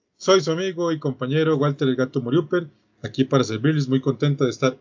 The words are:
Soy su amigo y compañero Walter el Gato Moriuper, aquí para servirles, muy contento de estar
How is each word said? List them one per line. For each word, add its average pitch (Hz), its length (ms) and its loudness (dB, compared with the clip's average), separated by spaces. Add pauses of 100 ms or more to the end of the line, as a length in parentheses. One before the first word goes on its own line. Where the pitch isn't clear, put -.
(160)
Soy 190 240 4
su 160 100 -4
amigo 170 400 -2
y 160 80 -2
compañero 147 580 0
Walter 143 300 0
el 131 80 2
Gato 131 260 -2
Moriuper, 156 460 0 (340)
aquí 117 220 -2
para 131 220 2
servirles, 127 420 0
muy 131 140 0
contento 139 420 -2
de 123 80 0
estar 127 300 -2